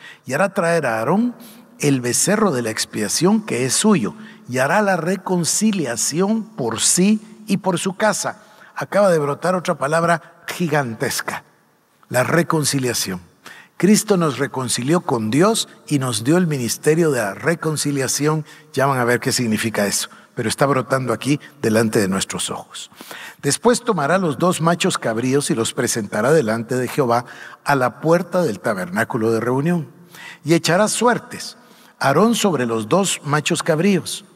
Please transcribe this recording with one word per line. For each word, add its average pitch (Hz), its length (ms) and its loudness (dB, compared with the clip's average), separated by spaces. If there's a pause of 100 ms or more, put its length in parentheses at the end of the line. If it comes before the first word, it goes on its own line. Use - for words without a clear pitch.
(240)
Y 127 100 -6
hará 185 200 0
traer 170 320 0
a 113 120 0
Aarón 202 360 0 (460)
el 139 200 2
becerro 175 520 0
de 123 100 -2
la 113 80 -4
expiación 151 760 0
que 123 200 -2
es 127 80 -2
suyo, 165 420 2 (360)
y 127 80 -2
hará 160 240 2
la 190 140 2
reconciliación 185 1500 0
por 113 360 -4
sí 208 400 4 (260)
y 190 100 0
por 180 220 -2
su 190 180 -6
casa". 196 460 -2 (340)
Acaba 190 340 2
de 165 80 4
brotar 143 360 -2
otra 170 240 -2
palabra 165 680 -2
gigantesca, 139 960 -4 (680)
la 127 120 2
reconciliación. 127 1000 0 (560)
Cristo 202 400 4
nos 151 180 2
reconcilió 131 640 0
con 110 300 -2
Dios 196 400 2 (160)
y 143 140 0
nos 117 220 -4
dio 151 140 4
el 185 100 4
ministerio 151 640 2
de 123 120 0
la 98 100 -2
reconciliación. 147 1120 -2 (300)
Ya 135 100 2
van 139 140 2
a 120 60 2
ver 120 160 2
qué 131 120 -2
significa 110 540 0
eso, - 240 -4 (240)
pero 110 160 -4
está - 160 0
brotando 131 480 0
aquí 139 260 -2 (220)
delante 113 360 2
de 98 100 2
nuestros 95 420 -4
ojos. - 400 -14 (500)
Después 220 400 0
tomará 170 380 0
los 160 180 -2
dos 170 240 0
machos 165 380 0
cabríos 127 500 0
y 151 60 0
los 113 180 -2
presentará 113 580 -2
delante 117 460 0
de 123 120 -2
Jehová 120 360 0 (400)
a 143 100 2
la 123 280 0
puerta 175 400 2
del 113 180 -2
tabernáculo 110 720 -2
de 110 80 0
reunión. 139 480 -2 (560)
Y 147 80 2
echará 170 340 2
suertes, - 680 -2 (420)
Aarón 165 360 4
sobre 143 320 0
los 113 220 -2
dos 180 360 0
machos 147 380 0
cabríos, 170 720 0